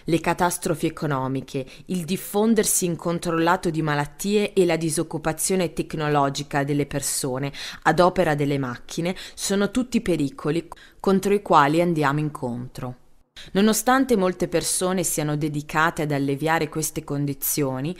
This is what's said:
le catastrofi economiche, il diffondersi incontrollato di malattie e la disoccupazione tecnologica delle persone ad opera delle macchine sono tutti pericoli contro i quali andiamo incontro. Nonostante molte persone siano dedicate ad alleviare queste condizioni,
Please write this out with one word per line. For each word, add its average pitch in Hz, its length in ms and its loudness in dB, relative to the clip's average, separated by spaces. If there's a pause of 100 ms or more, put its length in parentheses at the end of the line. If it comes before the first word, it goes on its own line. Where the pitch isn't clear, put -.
le 160 120 2
catastrofi 175 680 -2
economiche, 135 800 -4 (220)
il 180 180 -4
diffondersi 202 800 2
incontrollato 170 840 0
di 160 120 -2
malattie 160 680 0
e 185 140 6
la 170 100 2
disoccupazione 160 960 -2
tecnologica 147 920 0
delle 143 220 0
persone 139 640 -4 (320)
ad 156 160 4
opera 175 340 4
delle 143 240 0
macchine 151 560 -4 (200)
sono 202 360 0
tutti 233 300 0
pericoli 156 680 -2 (300)
contro 196 340 2
i 208 80 2
quali 160 400 6
andiamo 151 380 2
incontro. 127 760 -6 (560)
Nonostante 247 640 4
molte 180 320 0
persone 180 540 0
siano 151 340 -2
dedicate 156 640 -2
ad 151 100 -2
alleviare 147 600 0
queste 156 340 -6
condizioni, 143 960 -4